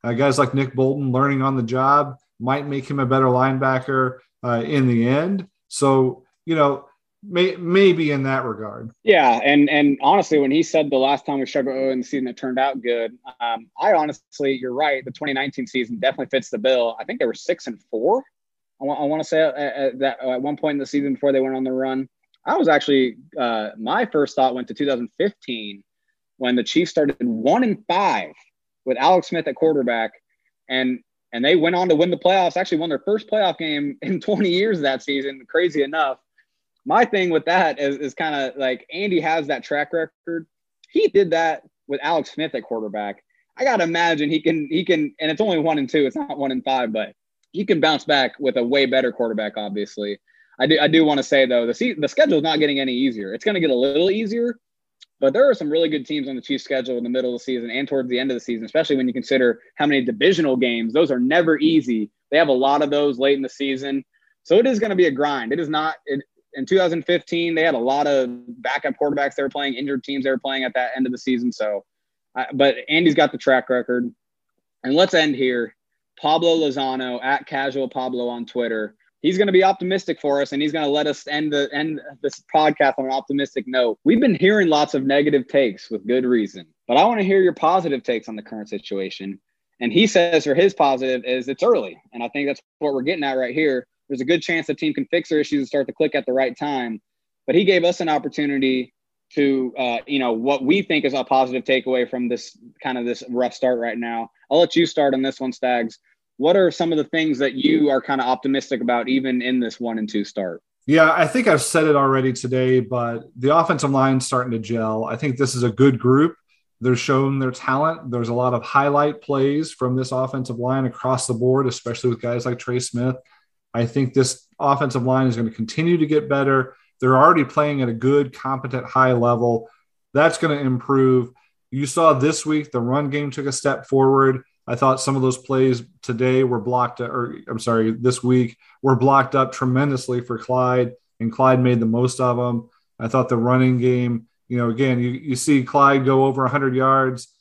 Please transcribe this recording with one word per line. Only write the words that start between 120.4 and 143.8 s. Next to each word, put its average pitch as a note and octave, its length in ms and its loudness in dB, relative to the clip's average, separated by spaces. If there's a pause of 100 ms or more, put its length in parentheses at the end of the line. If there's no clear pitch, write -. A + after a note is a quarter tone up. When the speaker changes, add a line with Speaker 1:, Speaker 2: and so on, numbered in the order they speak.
Speaker 1:
line C3 280 -2
across B2+ 420 -2
the A#2 80 -2
board, B2+ 320 2
especially A#2+ 420 -4
with A2+ 120 -4
guys A#2+ 220 -4
like B2 140 -4
Trey B2 220 -4
Smith. B2 360 -4 (560)
I A#2 140 0
think B2+ 300 -2
this - 320 0 (120)
offensive C#3 440 0
line C3 240 2
is A#2 80 0
gonna A2+ 160 -2
continue D#3+ 460 0
to D3+ 100 2
get D3+ 200 0
better. C3+ 480 0 (260)
They're C3 160 6
already D#3 280 8
playing D3 380 0
at A#2+ 60 0
a A#2 40 -4
good, C3 400 0
competent, C3 520 -6
high C3 260 4
level. A#2+ 580 2 (440)
That's D#3+ 260 4
gonna D3+ 160 2
improve. C3 760 2 (380)
You C#3 160 -4
saw D#3+ 280 4
this D3+ 320 0
week, D3+ 260 -2
the B2 100 -2
run C3+ 300 -2
game D3 180 -4
took C3+ 160 -8
a C#3 60 -4
step - 340 -4
forward. C3+ 580 4 (220)
I B2 100 -4
thought C3 260 2
some C3+ 140 -2
of C3 60 0
those B2+ 160 2
plays C3 460 0 (180)
today B2+ 420 0
were A#2+ 160 0
blocked, B2 400 -2
or A#2+ 380 -6 (100)
I'm A2+ 120 -6
sorry, A2+ 320 2
this A#2+ 320 0
week B2 340 2 (240)
were C3+ 140 4
blocked C3+ 400 4
up C3 160 2
tremendously C3 720 -2
for A#2+ 180 -8
Clyde, B2+ 540 0 (260)
and A2+ 120 -2
Clyde C3 280 4
made B2 200 4
the A#2 60 0
most A#2+ 340 0
of B2 180 0
them. A#2+ 320 -4 (300)
I A#2 80 -6
thought B2+ 220 0
the B2 80 2
running B2+ 400 4
game, B2 500 0 (200)